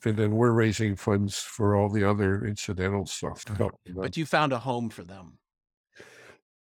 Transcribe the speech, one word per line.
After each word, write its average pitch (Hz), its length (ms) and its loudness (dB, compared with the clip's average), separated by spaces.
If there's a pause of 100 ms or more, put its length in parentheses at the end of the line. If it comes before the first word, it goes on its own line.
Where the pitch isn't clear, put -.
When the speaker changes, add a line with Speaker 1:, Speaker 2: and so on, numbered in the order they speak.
Speaker 1:
And 107 120 0
then 107 200 2
we're 120 160 6
raising 110 440 2
funds 101 420 0
for 101 380 2
all 104 120 4
the 101 200 2
other 101 360 2
incidental 98 640 -2
stuff - 400 -8
to 104 80 -8
help 101 180 0 (120)
them. 90 120 -14
Speaker 2:
But 95 200 -6
you 160 80 -4
found 151 280 0
a 117 80 -2
home 120 280 -4
for 101 160 -16
them. 90 340 -20 (1400)